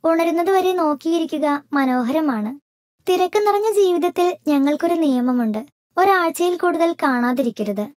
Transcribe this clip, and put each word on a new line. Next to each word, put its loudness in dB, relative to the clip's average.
ഉണരുന്നതുവരെ 2
നോക്കിയിരിക്കുക -2
മനോഹരമാണ്. -2
തിരക്ക് 0
നിറഞ്ഞ 2
ജീവിതത്തിൽ 2
ഞങ്ങൾക്കൊരു 2
നിയമമുണ്ട്, 0
ഒരാഴ്ചയിൽ 2
കൂടുതൽ 0
കാണാതിരിക്കരുത്. -2